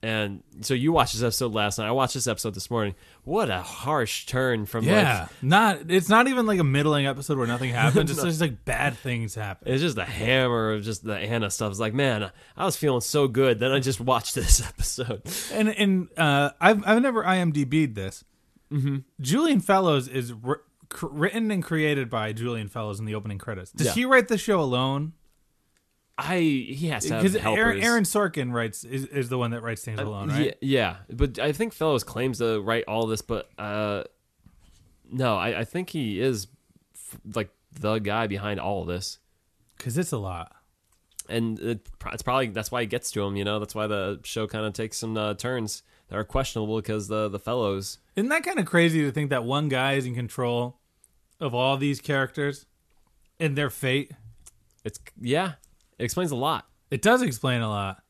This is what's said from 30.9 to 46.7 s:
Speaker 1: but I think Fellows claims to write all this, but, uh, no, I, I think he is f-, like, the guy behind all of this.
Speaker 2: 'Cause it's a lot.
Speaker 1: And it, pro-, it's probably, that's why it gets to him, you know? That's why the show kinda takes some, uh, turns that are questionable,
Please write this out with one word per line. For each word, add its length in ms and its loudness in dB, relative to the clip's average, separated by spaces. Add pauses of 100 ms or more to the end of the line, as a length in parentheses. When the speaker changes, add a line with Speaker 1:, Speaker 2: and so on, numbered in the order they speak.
Speaker 1:
but 300 0
I 140 0
think 180 -2
Fellows 320 0
claims 360 -4
to 200 2
write 300 0
all 180 0
this, 140 -2
but, 360 -6
uh, 460 -4 (1080)
no, 280 0
I, 220 0
I 40 -2
think 260 -6
he 300 -4
is 280 0 (460)
f-, 260 -18 (160)
like, 160 -4 (280)
the 200 0
guy 280 -2
behind 320 -4
all 220 -4
of 60 -6
this. 320 -6 (580)
Speaker 2:
'Cause 200 -6
it's 140 -2
a 60 -4
lot. 360 -8 (760)
Speaker 1:
And 300 -2
it, 280 -6 (120)
pro-, 120 -10
it's 120 -10
probably, 240 0
that's 220 -6
why 120 -2
it 60 -2
gets 240 -6
to 120 -2
him, 140 -4
you 80 -2
know? 140 0
That's 140 -8
why 140 -4
the 380 -4
show 200 -4
kinda 260 -6
takes 260 -8
some, 180 -6
uh, 200 -2
turns 480 -4 (260)
that 80 -6
are 80 -4
questionable, 560 -2